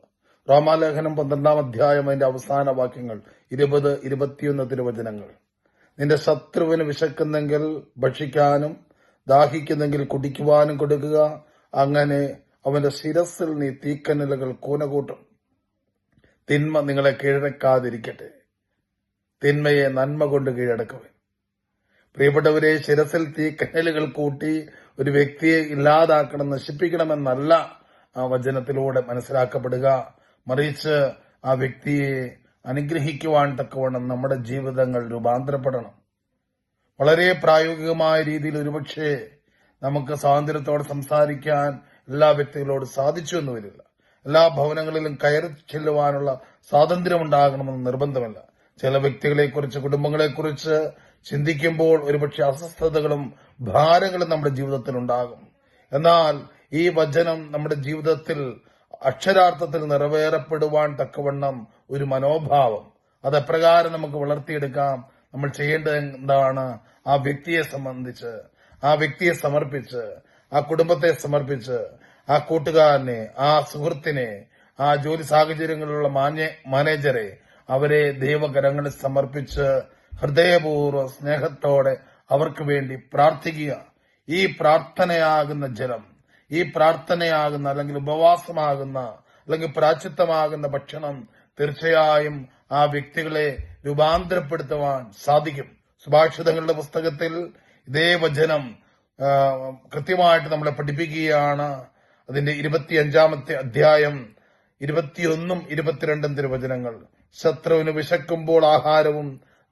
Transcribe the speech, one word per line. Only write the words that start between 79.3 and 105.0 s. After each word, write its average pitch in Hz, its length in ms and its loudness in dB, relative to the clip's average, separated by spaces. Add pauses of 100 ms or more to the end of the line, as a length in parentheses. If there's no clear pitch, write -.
ഹൃദയപൂർവ്വ 147 840 2
സ്നേഹത്തോടെ 143 920 0 (340)
അവർക്ക് 143 320 0
വേണ്ടി 135 400 -4 (120)
പ്രാർത്ഥിക്കുക. 151 720 0 (440)
ഈ 175 320 -2
പ്രാർത്ഥനയാകുന്ന 156 1120 2
ജലം, 120 320 -8 (440)
ഈ 170 120 0
പ്രാർത്ഥനയാകുന്ന 156 1080 0
അല്ലെങ്കിൽ 143 280 -6
ഉപവാസമാകുന്ന 151 1000 0
അല്ലെങ്കിൽ 151 800 -8
പ്രാശ്ചിത്തമാകുന്ന 156 920 0
ഭക്ഷണം 139 600 -10 (320)
തീർച്ചയായും 151 880 2 (240)
ആ 143 120 4
വ്യക്തികളെ 147 720 -2 (300)
രൂപാന്തരപ്പെടുത്തുവാൻ 147 1200 -2 (140)
സാധിക്കും. 147 520 0 (280)
സുഭാഷിതങ്ങളുടെ 160 680 2
പുസ്തകത്തിൽ 160 800 -6 (380)
ഇതേ 165 260 2
വചനം, 151 640 0 (480)
ആ, 139 300 2 (400)
കൃത്യമായിട്ട് 165 540 2
നമ്മളെ 151 220 -2
പഠിപ്പിക്കുകയാണ്. 147 1120 -2 (460)
അതിന്റെ 143 220 -2
ഇരുപത്തിയഞ്ചാമത്തെ 151 1040 2
അധ്യായം, 143 800 2 (440)
ഇരുപത്തിയൊന്നും 165 920 -4